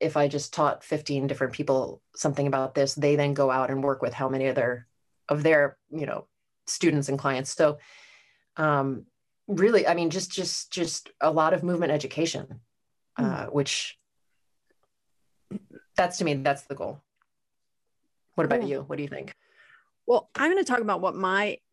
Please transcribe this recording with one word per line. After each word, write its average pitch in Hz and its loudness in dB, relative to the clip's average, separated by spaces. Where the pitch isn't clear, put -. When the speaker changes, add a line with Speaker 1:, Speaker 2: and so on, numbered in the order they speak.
Speaker 1:
if - -2
I 147 4
just 143 -6
taught 147 0
fifteen 147 -4
different 135 -2
people 131 -2
something 143 -2
about 135 -2
this, 139 0
they 147 2
then 143 2
go 139 2
out 131 0
and 135 -2
work 135 0
with 139 -4
how 135 -2
many 135 0
other 123 -2
of 151 0
their, 147 4
you 147 -6
know, - -8
students 151 0
and 139 -2
clients. 139 -2
So, 147 2
um, 139 0
really, 208 4
I 170 6
mean, 170 2
just, 185 -4
just, - -6
just - -6
a 151 4
lot 160 4
of 180 -2
movement 170 0
education, 147 -4
Speaker 2:
Mm. 247 0
Speaker 1:
uh, - -4
which - -4
that's, 180 0
to 180 -2
me, 151 0
that's 139 -2
the - -12
goal. 135 -8
What 165 2
about 139 0
Speaker 2:
Cool. 208 -4
Speaker 1:
you? 139 -4
What 143 -10
do 147 -6
you 143 -8
think? 139 -14
Speaker 2:
Well, - 4
I'm 302 2
gonna 381 2
talk 247 2
about 208 0
what 185 0
my 190 0